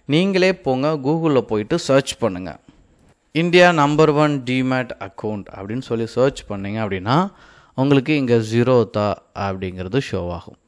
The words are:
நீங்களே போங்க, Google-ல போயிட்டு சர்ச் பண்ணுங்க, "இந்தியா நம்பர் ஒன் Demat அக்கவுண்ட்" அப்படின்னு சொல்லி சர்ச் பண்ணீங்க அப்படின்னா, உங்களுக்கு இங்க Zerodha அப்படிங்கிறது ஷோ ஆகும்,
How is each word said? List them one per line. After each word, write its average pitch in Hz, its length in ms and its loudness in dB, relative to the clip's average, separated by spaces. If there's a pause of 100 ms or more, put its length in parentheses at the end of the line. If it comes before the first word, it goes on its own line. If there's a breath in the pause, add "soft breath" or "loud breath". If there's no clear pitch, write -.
நீங்களே 185 480 2
போங்க, 143 500 -2
Google-ல 151 380 2
போயிட்டு 107 380 -2
சர்ச் - 380 0
பண்ணுங்க, 90 400 -4 (760)
"இந்தியா 175 400 4
நம்பர் 151 380 4
ஒன் 147 360 2
Demat 127 440 -2 (100)
அக்கவுண்ட்" 104 460 -8 (100)
அப்படின்னு 104 260 -8
சொல்லி 113 240 -4
சர்ச் 131 440 -2
பண்ணீங்க 101 360 -6
அப்படின்னா, 110 460 0 (440 soft breath)
உங்களுக்கு 139 420 2
இங்க 120 180 2
Zerodha 113 800 2 (220)
அப்படிங்கிறது 95 680 -6 (100)
ஷோ 87 180 -6
ஆகும், 85 280 -12 (100)